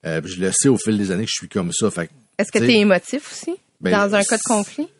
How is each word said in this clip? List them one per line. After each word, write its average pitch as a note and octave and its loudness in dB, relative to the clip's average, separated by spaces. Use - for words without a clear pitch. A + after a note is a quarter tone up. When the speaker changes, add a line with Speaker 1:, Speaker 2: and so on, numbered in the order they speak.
Speaker 1:
Euh, E2 -4
je F2+ -12
le F#2+ 0
sais - 2
au B2 6
fil G#2+ 0
des G2 -2
années G2 -2
que G#2+ -6
je - -4
suis F2+ -12
comme F2 -4
ça. G#2 0
Fait E2+ -6
que, - -20
Speaker 2:
Est-ce - -4
que A3 0
Speaker 1:
tu A3+ 2
sais, B3 6
Speaker 2:
t'es A3 6
émotif G3+ 0
aussi, - -8
Speaker 1:
ben, F3+ 0
Speaker 2:
dans G3+ 2
un G3+ 4
cas A3+ 0
de G#3+ -4
Speaker 1:
c'est - -6
Speaker 2:
conflit ? D4 -4